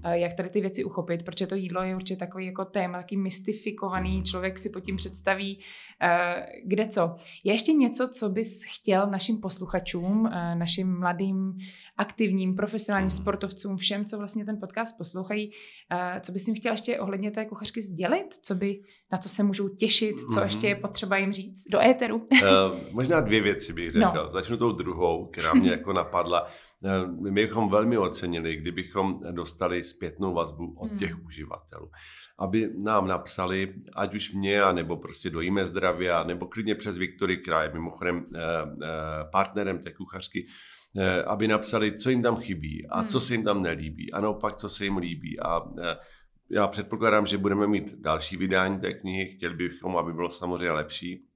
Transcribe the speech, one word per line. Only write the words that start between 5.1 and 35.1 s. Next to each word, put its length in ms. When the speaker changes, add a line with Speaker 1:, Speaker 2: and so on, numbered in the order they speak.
Speaker 1:
eh, 440
kde 220
co. 300
Je 80
ještě 200
něco, 360
co 200
bys 360
chtěl 460
našim 300
posluchačům, 920
eh, 220
našim 440
mladým, 560
aktivním, 580
profesionálním 520
Speaker 2:
Mhm. 40
Speaker 1:
sportovcům, 540
všem, 280
co 140
vlastně 260
ten 160
podcast 380
poslouchají, 520
eh, 280
co 120
bys 140
jim 100
chtěl 160
ještě 280
ohledně 300
té 140
kuchařky 380
sdělit? 440
Co 120
by, 260
na 60
co 100
se 140
můžou 260
těšit, 520
co 140
Speaker 2:
Mhm. 80
Speaker 1:
ještě 260
je 80
potřeba 400
jim 160
říct 380
do 120
éteru? 440
Speaker 2:
Eh, 40
možná 280
dvě 200
věci 320
bych 220
Speaker 1:
No. 180
Speaker 2:
řekl. 200
Začnu 240
tou 160
druhou, 540
která 280
mě 160
Speaker 1:
<laughs> 60
Speaker 2:
jako 160
napadla. 540
Eh, 220
my 240
bychom 400
velmi 280
ocenili, 580
kdybychom 640
dostali 540
zpětnou 500
vazbu 440
od 120
Speaker 1:
Hmm. 80
Speaker 2:
těch 260
uživatelů. 680
Aby 320
nám 240
napsali, 680
ať 220
už 180
mě, 300
anebo 340
prostě 340